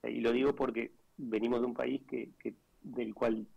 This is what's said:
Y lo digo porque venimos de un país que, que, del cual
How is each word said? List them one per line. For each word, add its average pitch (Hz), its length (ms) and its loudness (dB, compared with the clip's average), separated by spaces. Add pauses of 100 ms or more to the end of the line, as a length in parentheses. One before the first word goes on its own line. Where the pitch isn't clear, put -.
Y 120 180 -4
lo 117 120 4
digo 135 220 4
porque 117 380 -2 (240)
venimos 117 440 2
de 123 60 4
un 120 80 -2
país 131 340 0
que, 117 300 -6
que, 110 160 -6 (280)
del 117 320 -4
cual 110 320 0 (100)